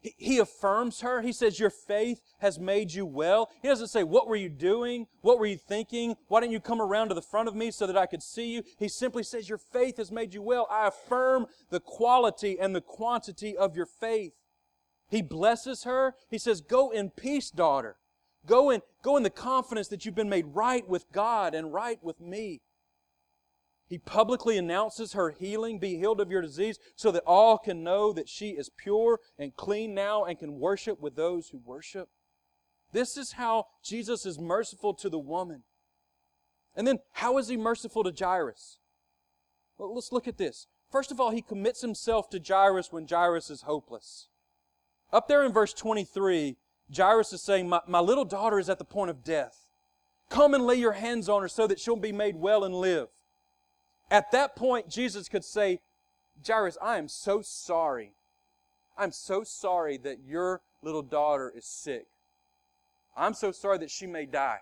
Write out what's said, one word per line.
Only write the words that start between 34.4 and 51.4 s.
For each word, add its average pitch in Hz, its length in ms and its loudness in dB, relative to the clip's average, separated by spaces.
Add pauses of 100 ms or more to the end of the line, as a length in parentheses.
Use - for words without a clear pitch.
to - 160 -6
the 160 100 -4
woman. 156 440 -8 (1120)
And 220 100 -2
then, 262 120 2 (140)
how 247 260 0
is 233 100 -2
he 247 80 -4
merciful 220 480 -2
to 185 80 -2
Jairus? 175 640 -4 (1000)
Well, 202 160 -8
let's 240 180 -8
look 247 160 -2
at 233 80 -10
this. 151 300 -6 (260)
First 269 180 -2
of 247 80 -10
all, 247 120 2
he 226 100 -2
commits 214 400 -4
himself 226 480 -2
to 185 180 -8
Jairus 190 460 4
when 160 160 -10
Jairus 170 400 2
is 143 140 -14
hopeless. - 640 -8 (880)
Up 240 140 4
there 285 140 6
in 254 120 2
verse 208 180 4
twenty-three, 190 840 -2 (360)
Jairus 202 380 6
is 175 100 -12
saying, 185 280 2
"My, 175 160 4
my 180 140 4
little 233 260 4
daughter 202 320 0
is 180 100 -2
at 185 100 0
the 175 60 -12
point 196 240 -4
of 135 160 -8
death. 151 460 -4 (580)
Come 285 240 6
and 254 140 4
lay 247 80 6
your 233 180 4
hands 220 380 -4
on 208 100 4